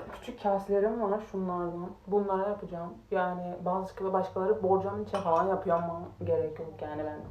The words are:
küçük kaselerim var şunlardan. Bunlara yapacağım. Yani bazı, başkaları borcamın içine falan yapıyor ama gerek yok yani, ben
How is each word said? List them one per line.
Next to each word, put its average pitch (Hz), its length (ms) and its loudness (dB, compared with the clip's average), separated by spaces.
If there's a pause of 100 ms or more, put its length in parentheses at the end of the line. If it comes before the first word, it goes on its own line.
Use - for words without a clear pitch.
(140)
küçük - 300 -12
kaselerim 202 580 2
var 208 180 2 (120)
şunlardan. 180 580 -2 (180)
Bunlara 196 420 2
yapacağım. 175 440 -6 (180)
Yani 180 440 0 (100)
bazı, 185 480 -2
başkaları 190 500 2
borcamın 190 400 4
içine 196 180 -2
falan 175 260 4
yapıyor 190 300 2
ama 170 240 -2 (220)
gerek 160 360 2
yok 160 100 -8 (120)
yani, 151 240 -4
ben 151 140 -6 (100)